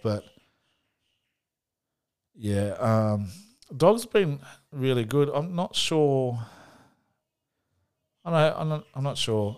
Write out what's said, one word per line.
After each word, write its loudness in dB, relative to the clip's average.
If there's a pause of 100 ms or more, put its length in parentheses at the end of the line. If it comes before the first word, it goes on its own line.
but, -2 (2000)
yeah, -2
um, 0 (460)
Dogs 4
have -14
been 0 (320)
really 0
good. 2
I'm -4
not -4
sure. 0 (1900)
I -6
don't 4
know, 4
I'm -2
not, -4 (100)
I'm -4
not -4
sure. 0